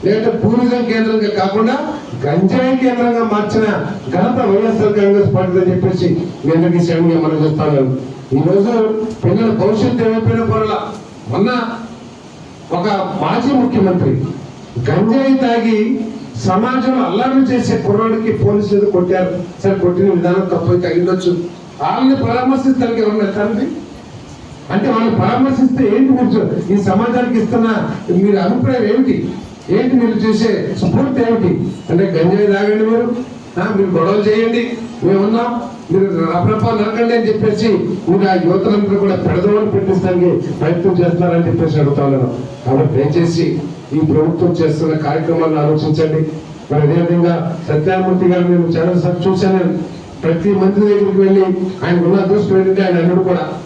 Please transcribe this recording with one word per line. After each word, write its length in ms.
లేదంటే 380
టూరిజం 500
కేంద్రంగా 520
కాకుండా 340
గంజాయి 500
కేంద్రంగా 480
మార్చిన 400
ఘనత 320
వైఎస్ఆర్ 460
కాంగ్రెస్ 420
పార్టీ 240
అని 120
చెప్పేసి 500
మీ 80
అందరికీ 260
క్షణంగా 420
మనం 260
చేస్తాను. 640
ఈరోజు 680
పిల్లల 260
భవిష్యత్తు 540
ఏమైపోయినా 400
పర్వాలా. 480
మొన్న 220
ఒక 140
మాజీ 320
ముఖ్యమంత్రి 560
గంజాయి 480
తాగి 640
సమాజంలో 680
అల్లర్లు 500
చేసే 220
కుర్రాడికి 680
పోలీసులు 380
ఏదో 80
కొట్టారు. 720
సరే, 120
కొట్టిన 360
విధానం 300
తప్పు 320
అయితే 160
అయ్యుండొచ్చు. 500
వాళ్ళని 420
పరామర్శించడానికి 760
ఎవరు 160
వెళ్తారండి? 500
అంటే 160
వాళ్ళని 280
పరామర్శిస్తే 680
ఏంటి 280
మీరు 260
చే-, 400
ఈ 40
సమాజానికి 600
ఇస్తున్న 480
మీరు 260
అభిప్రాయం 580
ఏమిటి, 340
ఏంటి 260
మీరు 220
చేసే 580
స్ఫూర్తి 560
ఏమిటి? 380
అంటే 140
గంజాయి 420
తాగండి 380
మీరు, 300
ఆ, 180
మీరు 140
గొడవలు 320
చేయండి, 500
మేమున్నాం, 580
మీరు 120
రపరపా 760
నరకండి 340
అని 140
చెప్పేసి 400
మీరు 200
ఆ 60
యువతలందరూ 640
కూడా 180
పెడదవని 540
పెట్టించడానికి 840
ప్రయత్నం 460
చేస్తున్నారని 480
చెప్పేసి 340
అడుగుతా 240
ఉన్నాను. 300
కాబట్టి 280
దయచేసి 680
ఈ 60
ప్రభుత్వం 540
చేస్తున్న 440
కార్యక్రమాలను 600
ఆలోచించండి. 680
మరి 80
అదేవిధంగా 760
సత్యామూర్తి 560
గారు 160
నేను 260
చాలా 340
సార్లు 300
చూశాను. 480
ప్రతి 320
మంత్రి 300
దగ్గరికి 340
వెళ్ళి 260
ఆయనకు 180
ఉన్న 160
అదృష్టం 380
ఏంటంటే 240
ఆయన 140
అల్లుడు 240
కూడా 280